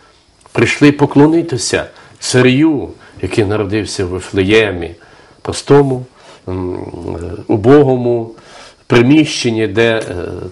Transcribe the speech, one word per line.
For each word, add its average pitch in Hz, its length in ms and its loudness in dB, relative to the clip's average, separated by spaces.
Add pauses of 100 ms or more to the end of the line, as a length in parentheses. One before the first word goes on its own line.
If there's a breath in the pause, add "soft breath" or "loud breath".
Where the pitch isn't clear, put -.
(520 soft breath)
Прийшли 139 400 2
поклонитися 143 920 0 (340 loud breath)
царю, 127 680 2 (320 loud breath)
який 101 240 -2
народився 101 600 -4
в - 20 -6
Вифлеємі, 95 880 0 (460 soft breath)
простому, 135 640 0 (420 soft breath)
м, 92 300 -6 (680)
убогому 120 840 2 (560 loud breath)
приміщенні, 120 800 2
де, 113 300 2
е, 110 40 -4 (500)